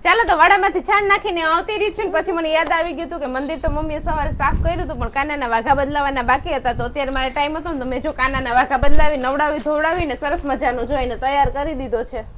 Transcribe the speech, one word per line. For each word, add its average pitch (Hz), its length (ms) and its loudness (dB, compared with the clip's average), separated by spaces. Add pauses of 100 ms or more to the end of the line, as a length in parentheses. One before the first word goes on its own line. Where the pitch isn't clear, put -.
ચાલો, 392 260 2
તો 392 100 4
વાડામાંથી 370 440 4
છાણ 403 260 2
નાખીને 403 340 0
આવતી 339 360 0
રહી 415 180 -2
છું 427 100 -4
ને 320 80 -2
પછી 330 220 0
મને 330 160 -2
યાદ 320 240 2
આવી 330 180 -2
ગયું 330 160 -8
હતું 339 100 -8
કે 277 80 -6
મંદિર 269 340 -6
તો - 100 -2
મમ્મીએ 302 280 -4
સવારે 311 320 -2
સાફ 285 300 0
કર્યું 339 220 0
હતું 269 160 -8
પણ 226 120 -4
કાનાના 277 380 -4
વાઘા 226 260 2
બદલાવાના 277 480 -2
બાકી 262 300 0
હતા, 247 200 -2
તો 233 120 -4
અત્યારે 262 260 -4
મારે 262 200 -2
ટાઈમ 294 260 -2
હતો 330 160 -8
ને 277 60 -6
તો 247 60 -6
મેં 262 160 -6
જો 311 120 -4
કાનાના 262 440 -2
વાઘા 277 260 2
બદલાવી, 294 420 8
નવડાવી, 294 400 0
ધોવડાવી 311 400 0
ને 262 100 -4
સરસ 285 300 -4
મજાનો 254 400 -2
જો 269 180 -2
એને 240 140 -4
તૈયાર 269 340 2
કરી 285 300 -4
દીધો 233 220 -4
છે. 233 200 -10 (140)